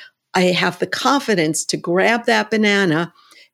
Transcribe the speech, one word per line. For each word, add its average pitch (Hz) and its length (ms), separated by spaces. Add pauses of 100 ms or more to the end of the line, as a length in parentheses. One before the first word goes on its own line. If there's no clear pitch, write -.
(340)
I 185 120
have 180 340
the - 80
confidence 220 800
to - 100
grab 190 500
that 214 240
banana, 196 640 (400)